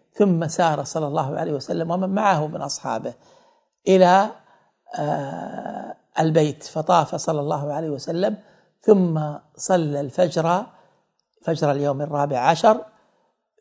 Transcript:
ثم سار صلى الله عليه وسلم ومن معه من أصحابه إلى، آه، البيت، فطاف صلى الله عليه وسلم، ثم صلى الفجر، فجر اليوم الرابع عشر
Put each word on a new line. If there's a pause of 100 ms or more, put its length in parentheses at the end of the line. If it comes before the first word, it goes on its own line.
(120)
ثم
سار
صلى
الله
عليه
وسلم
ومن
معه
من
أصحابه (760)
إلى، (680)
آه، (240)
البيت،
فطاف
صلى
الله
عليه
وسلم، (460)
ثم (360)
صلى
الفجر، (800)
فجر
اليوم
الرابع
عشر (760)